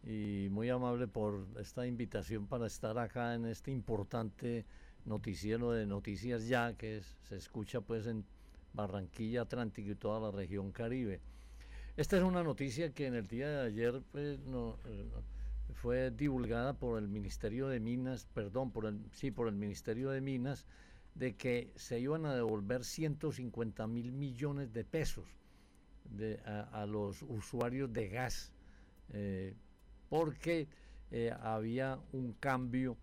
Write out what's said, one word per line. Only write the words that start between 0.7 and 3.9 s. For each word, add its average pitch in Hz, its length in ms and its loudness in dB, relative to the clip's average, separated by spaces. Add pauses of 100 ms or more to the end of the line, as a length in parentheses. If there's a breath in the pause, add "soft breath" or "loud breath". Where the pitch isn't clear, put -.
amable 123 360 2
por 101 400 0 (100)
esta 123 300 -4
invitación 110 640 0
para 120 180 0
estar 110 320 0
acá 117 360 0
en 117 120 0
este 117 240 -2
importante 113 960 0 (380 loud breath)